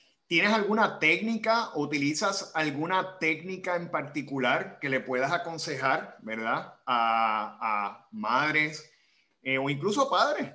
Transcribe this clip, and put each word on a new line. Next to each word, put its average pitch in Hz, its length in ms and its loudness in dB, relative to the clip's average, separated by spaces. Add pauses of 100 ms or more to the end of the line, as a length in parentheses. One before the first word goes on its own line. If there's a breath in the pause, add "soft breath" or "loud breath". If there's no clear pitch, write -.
(260 loud breath)
¿tienes 180 260 4
alguna 208 460 2
técnica, 220 760 2
utilizas 151 800 0
alguna 160 640 -2
técnica 175 580 -2
en 170 140 -6
particular 139 920 -2
que 143 100 -4
le 131 100 0
puedas 131 320 0
aconsejar, 151 880 -2
¿verdad? 113 640 -4
A, 113 720 2
a 104 500 -2
madres, 147 800 0 (520 soft breath)
eh, 135 160 0
o 139 120 0
incluso 202 400 0
padres 254 440 0